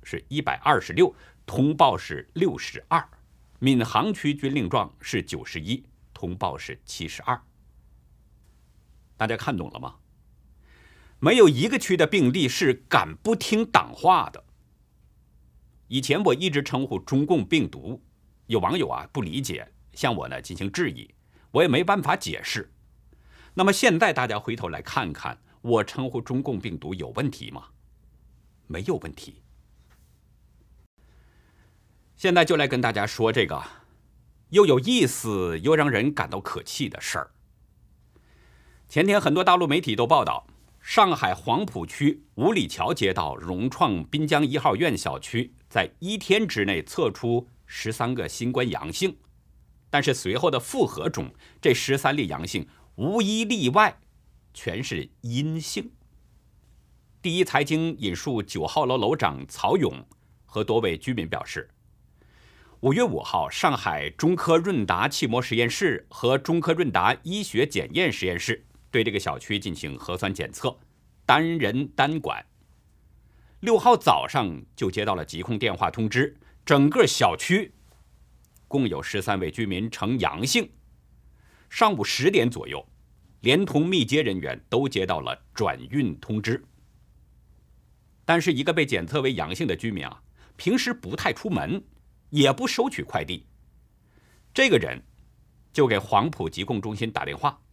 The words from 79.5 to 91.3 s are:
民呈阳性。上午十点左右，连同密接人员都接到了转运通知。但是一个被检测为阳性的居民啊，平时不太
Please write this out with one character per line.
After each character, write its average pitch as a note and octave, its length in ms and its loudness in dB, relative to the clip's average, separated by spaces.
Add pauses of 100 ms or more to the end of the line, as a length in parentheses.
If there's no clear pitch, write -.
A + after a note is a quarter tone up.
民 G2 240 -4
呈 A2+ 300 -4
阳 E2 260 -2
性。 - 260 0 (1000)
上 G#3+ 240 4
午 A2 100 -2
十 C#3 260 0
点 B2 200 4
左 A#2 180 -8
右， C2+ 200 -10 (540)
连 D#3 240 4
同 D3+ 200 2
密 F3 200 2
接 C#3 160 2
人 G2 180 0
员 C2 300 -8
都 C3+ 180 0
接 F#2+ 180 -2
到 F2 140 -2
了 B1 240 -8 (100)
转 D#2+ 240 -2 (120)
运 A#2+ 300 -2
通 G#2+ 220 -6
知。 A2 220 -2 (1600)
但 E3 180 2
是 E3 120 0
一 C3 80 -2
个 E3 120 0
被 D#3+ 120 2
检 F2+ 220 -2
测 D3 140 -2
为 C3+ 120 0
阳 E2 220 -6
性 E3 100 -4
的 F#2+ 100 -2
居 A2+ 140 -6
民 E2+ 160 -6
啊， - 160 -14 (340)
平 A3 220 0
时 B3 160 -2
不 G2 220 -12
太 - 160 0